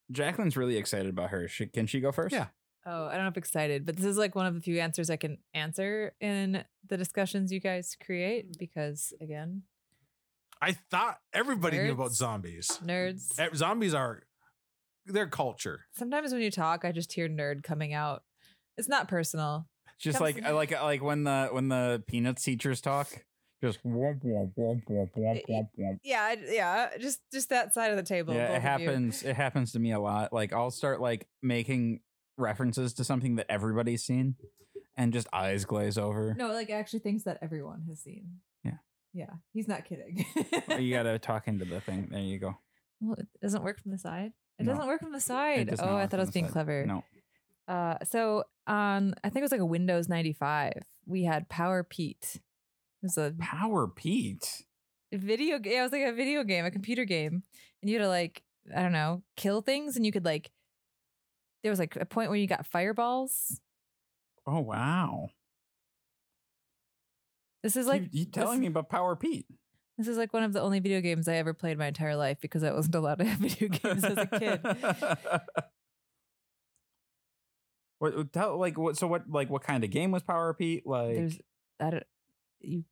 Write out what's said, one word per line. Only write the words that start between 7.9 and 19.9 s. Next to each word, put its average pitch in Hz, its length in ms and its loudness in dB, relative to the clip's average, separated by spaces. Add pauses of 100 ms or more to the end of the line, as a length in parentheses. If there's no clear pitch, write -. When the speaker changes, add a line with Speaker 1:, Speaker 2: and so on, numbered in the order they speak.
Speaker 3:
create 185 600 -4
because, 151 600 -6
again, 160 420 -8 (1000)
Speaker 2:
I 175 100 4
thought 208 460 0 (160)
everybody 208 440 2
knew 143 140 4
about 127 180 0
Speaker 3:
Nerds. 117 60 -2
Speaker 2:
zombies. 95 680 -2
Speaker 3:
Nerds. 180 560 -2
Speaker 2:
Eh, 165 160 2
zombies 190 360 2
are, 127 300 0 (840)
their 196 220 0
culture. 123 600 -4 (100)
Speaker 3:
Sometimes 269 360 -2
when 247 100 -2
you 208 80 0
talk, 170 340 0
I 175 80 0
just 165 200 -4
hear 170 160 -2
nerd 147 360 -4
coming 151 280 -4
out. 147 300 -2 (540)
It's 233 120 -6
not 277 200 2
personal. 160 580 0 (320)